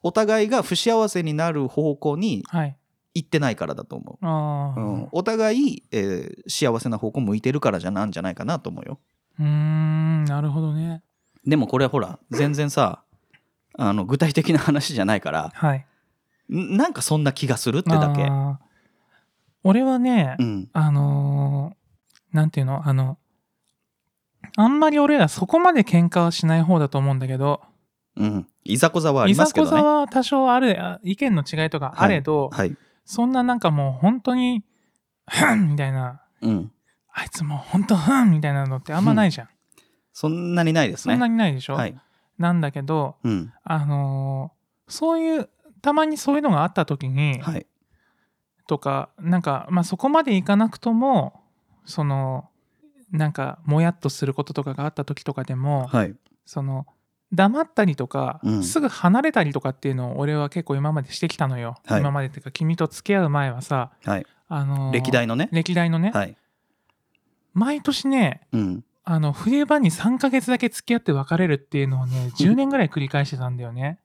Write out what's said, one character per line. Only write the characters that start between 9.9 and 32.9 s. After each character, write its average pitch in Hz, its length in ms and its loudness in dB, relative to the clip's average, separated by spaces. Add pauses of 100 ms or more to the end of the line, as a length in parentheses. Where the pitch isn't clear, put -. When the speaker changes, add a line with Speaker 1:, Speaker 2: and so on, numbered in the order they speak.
Speaker 2:
な 143 160 0
る 151 80 -2
ほ 151 120 -2
ど 151 120 -2
ね。 160 300 -6 (420)
Speaker 1:
で 151 100 4
も 127 120 2
こ 131 100 0
れ 135 80 4
は 127 40 0
ほ 139 100 0
ら、 - 180 -6 (140)
全 143 220 0
然 143 180 -2
さ、 101 320 0 (760)
あ 104 160 2
の、 101 120 0
具 135 120 0
体 151 160 2
的 165 200 2
な 151 40 4
話 143 380 0
じ 107 60 0
ゃ 95 40 2
な 107 100 2
い 95 60 -4
か - 80 -6
ら、 78 240 -4
Speaker 2:
は 147 220 0
い。 135 100 -8 (680)
Speaker 1:
ん-、 185 260 -2
な 320 120 2
ん - 40 -6
か 131 100 -6
そ 156 120 0
ん 151 80 0
な 139 80 2
気 - 140 -6
が 123 120 0
す 120 140 -2
る 139 80 0
っ 190 40 -4
て 165 80 0
だ 151 240 4
け。 143 80 0
Speaker 2:
あ - 40 2
ー。 139 300 -2 (1080)
俺 220 180 4
は 262 160 2
ね、 220 400 2
Speaker 1:
う 123 40 2
ん。 104 300 -4
Speaker 2:
あ 151 180 2
の 143 840 0 (560)
ー、 - 20 -4
な 156 120 4
ん - 20 0
て 151 100 -4
い 135 40 0
う - 20 0
の？ 139 200 -4
あ 139 80 2
の、 131 240 0 (1400)
あ 214 100 6
ん 285 120 4
ま 311 100 6
り 294 100 2
俺 285 180 4
ら 165 120 4
そ - 180 -4
こ 330 120 4
ま 359 120 6
で 254 120 4
喧 170 260 4
嘩 180 120 2
は 170 100 2
し 165 140 -4
な 160 120 4
い 165 60 4
方 170 160 4
だ 143 100 2
と 143 80 -2
思 139 140 2
う 131 40 0
ん 131 40 -2
だ 131 80 -4
け 131 100 -4
ど。 143 240 0 (560)
Speaker 1:
う 107 80 0
ん。 104 220 -2 (180)
い 104 100 0
ざ 156 140 4
こ 175 100 0
ざ 156 140 2
は 131 100 4
あ 98 40 4
り - 80 6
ま 302 100 4
す 302 80 -2
け 311 80 2
ど 302 40 6
ね。 - 40 -2
Speaker 2:
い - 20 2
ざ 311 60 4
こ 302 60 4
ざ 302 160 4
は 285 100 0
多 269 120 0
少 262 300 2
あ 247 80 4
る、 190 240 0
あ、 180 180 -8
意 196 140 -4
見 254 180 0
の 151 160 2
違 160 180 -2
い - 20 -2
と 151 100 -4
か 135 160 -6
あ 185 140 2
れ 170 100 2
ど、 143 320 0
Speaker 1:
は 98 140 -2
い。 87 40 -2
は 80 40 -6
い。 - 40 -14 (280)